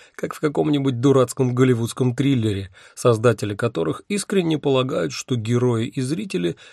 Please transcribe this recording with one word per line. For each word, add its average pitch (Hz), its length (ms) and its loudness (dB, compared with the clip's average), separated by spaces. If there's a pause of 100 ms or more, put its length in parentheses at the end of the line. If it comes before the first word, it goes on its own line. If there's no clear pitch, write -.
(140)
как - 200 -8
в - 60 -14
каком-нибудь 147 600 0
дурацком 127 540 2
голливудском 123 600 0
триллере, 110 560 0 (240)
создатели 110 600 2
которых 143 540 -4
искренне 185 500 -2
полагают, 131 540 0
что - 240 -4
герои 117 500 0
и - 140 -8
зрители 175 560 -4 (160)